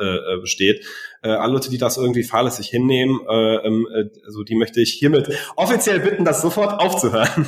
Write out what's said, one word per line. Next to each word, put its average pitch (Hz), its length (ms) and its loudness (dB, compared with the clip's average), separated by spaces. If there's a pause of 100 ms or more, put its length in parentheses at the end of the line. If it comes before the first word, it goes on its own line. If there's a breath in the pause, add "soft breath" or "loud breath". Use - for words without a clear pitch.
äh, 95 160 -2
äh, 90 240 -4
besteht. 98 460 0 (360 loud breath)
Äh, 113 60 -4
alle 110 240 0
Leute, 135 160 -2
die 127 80 -4
das 120 220 0
irgendwie 123 240 0
fahrlässig 120 460 -2
hinnehmen, 127 600 2
äh, 110 280 2
ähm, 110 380 0
äh, 107 100 0 (200)
also 104 200 -10
die 107 100 -4
möchte 113 260 2
ich 113 140 0
hiermit 143 340 2 (280 loud breath)
offiziell 196 440 2
bitten, 190 240 0
das 160 160 0
sofort 185 400 0
aufzuhören 143 680 0